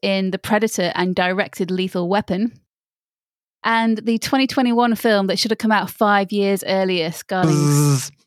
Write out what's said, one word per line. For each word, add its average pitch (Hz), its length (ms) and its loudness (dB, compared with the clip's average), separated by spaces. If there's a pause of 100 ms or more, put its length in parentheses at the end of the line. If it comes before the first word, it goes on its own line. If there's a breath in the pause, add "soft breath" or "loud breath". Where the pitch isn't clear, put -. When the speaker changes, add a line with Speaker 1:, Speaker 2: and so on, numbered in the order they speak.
Speaker 1:
in 190 300 -2
The 190 60 -6
Predator 208 580 -2
and 180 180 0
directed 185 560 -2
Lethal 185 380 -2
Weapon. 202 460 -2 (1080)
And 226 360 0
the 226 200 -2
twenty 262 300 0
twenty-one 240 480 2
film 202 320 2
that 196 100 -2
should 220 140 -2
have 214 60 0
come 220 140 0
out 185 180 0
five 202 420 2
years 196 340 0
earlier, 185 440 0
Scarlings. 185 340 -2
Speaker 2:
Buzz. 147 680 2 (160)